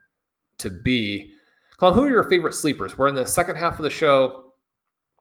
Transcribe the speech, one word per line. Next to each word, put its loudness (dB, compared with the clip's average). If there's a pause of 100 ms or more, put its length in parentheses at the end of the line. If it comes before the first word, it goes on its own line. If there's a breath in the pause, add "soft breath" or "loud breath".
(580)
to -8
be? -2 (460 soft breath)
Colin, 4
who 4
are 2
your 2
favorite 0
sleepers? -6
We're 2
in -2
the -2
second -2
half -4
of -8
the -2
show. 2 (680)